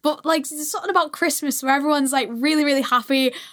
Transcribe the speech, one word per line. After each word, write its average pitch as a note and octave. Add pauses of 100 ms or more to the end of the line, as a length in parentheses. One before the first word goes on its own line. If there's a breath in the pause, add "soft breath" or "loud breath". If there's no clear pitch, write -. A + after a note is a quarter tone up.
But, D4+
like, D#4+
there's D4+
something G#4
about D#4+
Christmas D4
where C4+
everyone's, C#4
like, B3+
really, D4
really C#4
happy, B3+ (180 loud breath)